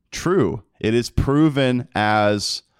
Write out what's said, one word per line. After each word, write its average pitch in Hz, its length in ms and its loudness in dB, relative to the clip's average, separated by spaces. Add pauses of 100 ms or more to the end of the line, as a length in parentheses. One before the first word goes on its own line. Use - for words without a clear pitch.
(120)
true. 160 500 -2 (160)
It 110 160 -2
is 117 160 -2
proven 135 840 0
as 104 640 0 (180)